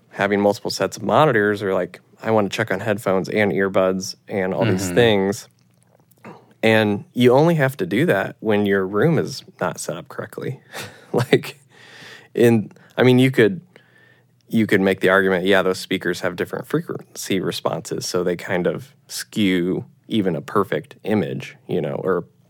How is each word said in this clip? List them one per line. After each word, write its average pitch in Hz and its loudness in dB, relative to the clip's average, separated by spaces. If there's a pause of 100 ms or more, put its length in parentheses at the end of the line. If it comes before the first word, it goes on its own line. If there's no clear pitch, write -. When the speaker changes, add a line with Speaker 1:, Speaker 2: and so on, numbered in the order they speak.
Speaker 1:
having 101 0
multiple 101 0
sets - -4
of - -12
monitors 107 2
or, 95 -2
like, 90 -4 (200)
I 110 -2
wanna 104 2
check 107 -4
on 92 -2
headphones 101 -2
and 104 0
earbuds 95 0 (120)
and 95 -4
all - -2
these 95 0
Speaker 2:
Mm-hmm. 87 -6
Speaker 1:
things. 104 2 (1160)
And 110 2
you 123 4
only 160 4
have 135 0
to 95 -4
do 101 0
that 98 -2
when 104 0
your 98 0
room 113 2
is - -6 (180)
not 87 -4
set - -8
up 85 -16
correctly. - -10
<laughs> - -20 (440)
Like, - 0 (760)
in, 113 4 (240)
I 123 2
mean, 127 6
you 131 4
could, 104 4 (880)
you 110 2
could 98 2
make 95 2
the - 0
argument, 95 2
yeah, 95 4
those 92 0
speakers 90 -4
have 90 -4
different - -6
frequency - -6
responses, - -6
so 90 -2
they 90 -2
kind 90 -4
of - -6 (140)
skew 92 -2 (240)
even 95 0
a 71 -6
perfect - -4
image, 92 -4 (120)
you 90 -4
know, 76 -4
or 87 -2 (240)